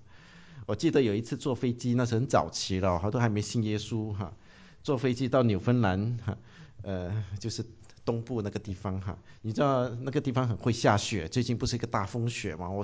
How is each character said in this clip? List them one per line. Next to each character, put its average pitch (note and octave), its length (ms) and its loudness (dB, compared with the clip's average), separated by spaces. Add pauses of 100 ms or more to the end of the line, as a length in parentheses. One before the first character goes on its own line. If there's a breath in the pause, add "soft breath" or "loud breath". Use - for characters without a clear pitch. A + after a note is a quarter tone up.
(640 loud breath)
我 G#2+ 80 -2
记 D#3+ 160 2
得 D3 140 6
有 G#2+ 100 4
一 G#2+ 80 0
次 B2+ 160 -6
坐 C3 160 -2
飞 B2 180 0
机， A#2+ 220 0
那 B2+ 100 4
是 A#2+ 120 0
很 A2 100 2
早 E2 240 2
期 F#2 300 -2
了， F2+ 240 4
我 G#2+ 80 0
都 B2 80 0
还 A#2+ 100 4
没 G#2 120 0
信 A#2 200 -2
耶 G#2+ 160 0
稣 A2 360 -4
哈。 G2 200 -6 (480 loud breath)
坐 C#3 160 0
飞 B2+ 160 2
机 A#2+ 160 -2
到 C3 140 6
纽 G#2 160 4
芬 B2 220 4
兰 G#2 440 2
哈， F#2+ 100 -4 (460 loud breath)
呃， F#2+ 420 -4 (160)
就 A#2 80 -6
是 A2 160 -6 (400)
东 A#2 200 -2
部 A#2+ 180 -4
那 G2+ 80 -2
个 G2 80 -4
地 G2+ 160 -6
方 F#2+ 260 -4
哈， F#2 160 -6 (280 loud breath)
你 A2 100 -4
知 - 80 0
道 C3 260 2
那 A#2+ 220 -6
个 C3+ 100 0
地 C3+ 120 -2
方 B2+ 160 2
很 G#2+ 100 0
会 A#2+ 140 0
下 A2+ 260 6
雪， F2+ 300 -2
最 B2 160 0
近 A#2+ 120 -2
不 B2+ 120 -2
是 - 80 -2
一 A2+ 40 -2
个 - 60 -6
大 A2 220 0
风 A#2 200 -2
雪 G2+ 280 -4
嘛， F2 120 -6
我 G2 160 -4